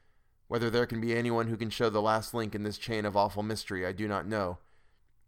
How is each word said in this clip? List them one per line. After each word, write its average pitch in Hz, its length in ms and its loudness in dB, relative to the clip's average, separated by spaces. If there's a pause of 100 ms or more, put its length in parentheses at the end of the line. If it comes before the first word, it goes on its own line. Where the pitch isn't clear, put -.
(480)
Whether 117 220 0
there 120 160 4
can 113 160 -4
be 117 140 0
anyone 117 320 2
who 113 100 -2
can 110 140 -4
show 117 180 2
the 104 120 4
last 110 320 2
link 110 200 -2
in 104 100 -4
this 104 140 -4
chain 110 280 -2
of 101 120 2
awful 101 240 4
mystery, 104 440 -4
I 92 60 -2
do 101 160 -4
not 98 200 -2
know. 101 320 -2 (680)